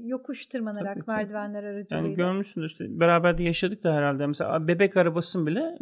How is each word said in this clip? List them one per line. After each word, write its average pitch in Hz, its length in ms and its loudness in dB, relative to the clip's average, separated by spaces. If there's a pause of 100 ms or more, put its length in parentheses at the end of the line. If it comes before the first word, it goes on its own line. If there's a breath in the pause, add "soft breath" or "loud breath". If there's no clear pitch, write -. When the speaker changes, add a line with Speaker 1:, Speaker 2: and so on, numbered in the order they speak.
Speaker 1:
yokuş 254 420 -6
tırmanarak 208 480 -4
Speaker 2:
Tabii, 165 100 -8
tabii. 220 100 -4
Speaker 1:
merdivenler 208 480 -6
aracılığıyla. 202 440 -4
Speaker 2:
Yani 160 80 -4
görmüşsündür 180 520 -2
işte - 320 -8
beraber 170 380 6
de 175 60 -2
yaşadık 175 400 -2
da 160 100 2
herhalde. 143 340 2
Mesela 151 400 -2
bebek 190 300 4
arabasını 170 500 2
bile 311 340 -2